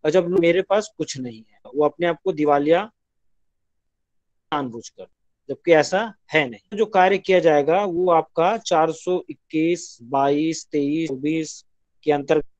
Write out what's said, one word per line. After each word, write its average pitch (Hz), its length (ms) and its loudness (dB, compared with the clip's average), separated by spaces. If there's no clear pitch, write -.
और 156 80 0
जब 175 180 2
मेरे 175 320 2
पास 202 360 -2
कुछ 147 200 -8
नहीं 120 240 -12
है, - 260 -20
वो 147 180 0
अपने 165 220 -2
आप 165 160 -2
को 190 100 -2
दिवालिया 151 500 2
जानबूझकर, 120 560 -8
जबकि 139 240 -2
ऐसा 185 400 2
है 151 160 2
नहीं। 117 280 -14
जो 214 100 2
कार्य 190 300 2
किया 185 220 2
जाएगा 160 460 2
वो 180 260 -2
आपका 165 480 0
चार 160 340 0
सौ 180 360 -6
इक्कीस, 160 760 -6
बाईस, 143 680 -2
तेईस, 151 380 -2
चौबीस 151 540 -6
के 151 60 0
अंतर्गत। 147 340 0